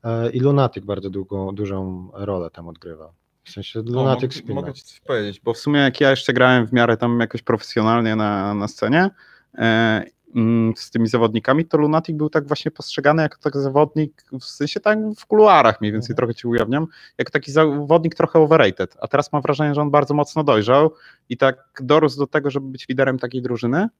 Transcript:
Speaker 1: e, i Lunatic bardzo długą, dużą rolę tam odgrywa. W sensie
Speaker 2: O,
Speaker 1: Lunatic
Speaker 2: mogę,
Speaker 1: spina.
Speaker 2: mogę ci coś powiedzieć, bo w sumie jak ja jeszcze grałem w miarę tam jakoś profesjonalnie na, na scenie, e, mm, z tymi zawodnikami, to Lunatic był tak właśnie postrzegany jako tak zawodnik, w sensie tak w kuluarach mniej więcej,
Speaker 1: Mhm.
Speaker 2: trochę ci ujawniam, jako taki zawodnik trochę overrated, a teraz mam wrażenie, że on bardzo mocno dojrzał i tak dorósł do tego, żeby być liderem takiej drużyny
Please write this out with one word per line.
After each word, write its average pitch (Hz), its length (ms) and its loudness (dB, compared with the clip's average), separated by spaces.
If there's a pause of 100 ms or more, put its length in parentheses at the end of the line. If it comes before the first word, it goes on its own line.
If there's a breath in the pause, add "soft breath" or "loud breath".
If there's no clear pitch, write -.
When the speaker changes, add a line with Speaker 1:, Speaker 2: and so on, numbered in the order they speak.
Speaker 1:
e, 117 260 -4
i 127 100 -4
Lunatic 131 440 0
bardzo 98 260 -6
długą, 95 440 -8
dużą 95 580 -8
rolę 95 380 -6
tam 85 180 -20
odgrywa. 80 440 -20 (320)
W - 60 -20
sensie 101 300 -12
Speaker 2:
O, - 20 -10
Speaker 1:
Lunatic 123 400 0
Speaker 2:
mogę, 127 120 -6
Speaker 1:
spina. 123 200 -10
Speaker 2:
mogę - 180 -8
ci - 100 -20
coś - 180 -20
powiedzieć, 104 400 -6
bo 117 140 -4
w - 40 -10
sumie 147 220 0
jak 135 200 0
ja 139 100 4
jeszcze 135 220 0
grałem 123 340 4
w 117 60 -6
miarę 117 240 4
tam 120 240 -2
jakoś 117 220 -6
profesjonalnie 113 720 0
na, 104 380 -2
na 104 140 -6
scenie, 160 420 0 (440 soft breath)
e, 113 500 0 (300)
mm, 113 420 2
z - 140 -20
tymi 113 180 -2
zawodnikami, 117 560 0
to 160 140 -2
Lunatic 156 380 0
był 151 140 -4
tak 147 160 -2
właśnie 147 240 -6
postrzegany 147 520 0
jako - 180 -4
tak 143 160 -6
zawodnik, 147 680 -2 (160)
w - 40 -20
sensie - 360 -6
tak 214 180 0 (200)
w - 80 -20
kuluarach 180 540 6
mniej 107 120 -2
więcej, 117 200 -6
Speaker 1:
Mhm. - 40 -4
Speaker 2:
trochę 117 180 -2
ci - 140 -8
ujawniam, 120 380 -2 (320 loud breath)
jako 131 120 -4
taki 139 220 -6
zawodnik 156 600 2
trochę 165 240 2
overrated, 147 640 4
a 117 80 -8
teraz 143 240 -2
mam 147 100 -2
wrażenie, 147 320 -2
że 143 60 -2
on 147 100 -2
bardzo 147 240 2
mocno 147 300 -2
dojrzał 135 500 4 (340 soft breath)
i 120 80 -6
tak - 320 0 (120)
dorósł 139 380 2
do 143 80 -2
tego, 143 240 -2
żeby 135 180 -6
być 131 200 -16
liderem 131 300 0
takiej 127 240 -8
drużyny 123 460 -2 (120)